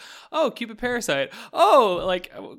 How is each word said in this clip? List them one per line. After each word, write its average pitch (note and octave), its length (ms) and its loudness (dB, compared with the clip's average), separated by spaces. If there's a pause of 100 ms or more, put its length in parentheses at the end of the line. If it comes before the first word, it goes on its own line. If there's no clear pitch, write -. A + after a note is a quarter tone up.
(320)
Oh, D4+ 200 0
Cupid A3+ 260 -12
Parasite. G#3+ 560 -4 (180)
Oh, C4 540 4
like, F#3 260 -4 (280)